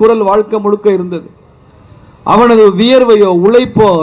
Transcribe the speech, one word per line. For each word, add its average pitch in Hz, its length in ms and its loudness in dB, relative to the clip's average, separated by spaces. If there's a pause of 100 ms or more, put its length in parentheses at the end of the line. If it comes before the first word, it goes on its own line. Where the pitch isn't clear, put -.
குரல் 220 280 0
வாழ்க்கை 214 360 -2
முழுக்க 208 220 -4 (100)
இருந்தது. 175 320 -10 (1040)
அவனது 226 300 2 (160)
வியர்வையோ, 233 500 2 (160)
உழைப்போ, 226 420 0 (140)